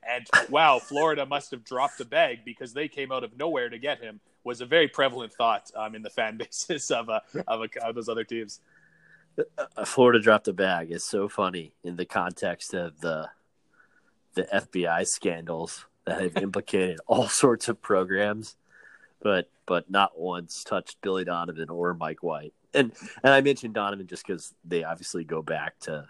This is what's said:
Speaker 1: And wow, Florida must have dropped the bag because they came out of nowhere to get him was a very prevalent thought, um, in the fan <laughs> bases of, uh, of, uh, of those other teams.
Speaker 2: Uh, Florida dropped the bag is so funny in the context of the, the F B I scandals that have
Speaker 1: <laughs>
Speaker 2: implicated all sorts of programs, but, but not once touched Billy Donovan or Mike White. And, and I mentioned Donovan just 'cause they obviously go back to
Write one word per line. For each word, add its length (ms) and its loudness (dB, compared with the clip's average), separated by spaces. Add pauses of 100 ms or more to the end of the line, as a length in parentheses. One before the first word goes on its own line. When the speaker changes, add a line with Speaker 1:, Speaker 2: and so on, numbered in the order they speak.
Speaker 1:
And 180 -4 (240)
wow, 300 6
Florida 460 0
must 260 -6
have 120 -12
dropped 360 -2
the 60 -8
bag 380 2
because 300 -14
they 140 -4
came 240 -6
out 120 -2
of 140 -12
nowhere 320 -2
to 80 -12
get 240 -6
him 180 -14 (240)
was 180 -6
a 40 -8
very 220 6
prevalent 460 0
thought, 420 0
um, 200 -6
in 80 -14
the 60 -8
fan 280 -4
<laughs> 0 -
bases 540 -6
of, 180 -2
uh, 100 2 (280)
of, 140 -2
uh, 60 -6 (140)
of 140 -4
those 120 -8
other 160 -4
teams. 360 -8 (1000)
Speaker 2:
Uh, 280 -8
Florida 340 8
dropped 260 6
the 80 -2
bag 380 0
is 120 -8
so 240 -4
funny 460 -4 (100)
in 120 -8
the 100 -4
context 680 -6
of 260 -8
the, 260 -4 (1080)
the 180 -2
F 180 0
B 140 0
I 180 0
scandals 840 -6 (200)
that 160 -4
have 160 -2
Speaker 1:
<laughs> 0 -
Speaker 2:
implicated 680 -2
all 200 4
sorts 420 4
of 120 -4
programs, 720 0 (640)
but, 300 2 (160)
but 240 0
not 300 4
once 440 -8
touched 380 -6
Billy 240 -2
Donovan 460 -6
or 240 -2
Mike 260 -8
White. 320 -6 (220)
And, 160 4 (320)
and 100 10
I 80 8
mentioned 320 0
Donovan 320 -2
just 220 -16
'cause 260 -8 (100)
they 200 -2
obviously 400 -6
go 180 -4
back 380 -6
to 300 -8